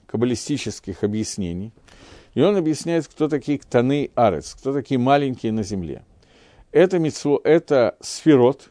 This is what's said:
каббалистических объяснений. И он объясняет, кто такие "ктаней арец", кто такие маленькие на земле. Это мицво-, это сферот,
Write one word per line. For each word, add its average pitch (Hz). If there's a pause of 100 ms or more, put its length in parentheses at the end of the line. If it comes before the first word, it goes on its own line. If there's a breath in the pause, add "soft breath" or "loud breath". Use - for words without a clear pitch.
каббалистических 117
объяснений. 104 (640 soft breath)
И 120
он 202
объясняет, 165
кто 156
такие 143
"ктаней 135
арец", 92
кто 135
такие 139
маленькие 127
на 110
земле. 92 (720 soft breath)
Это 185
мицво-, 147
это 143
сферот, -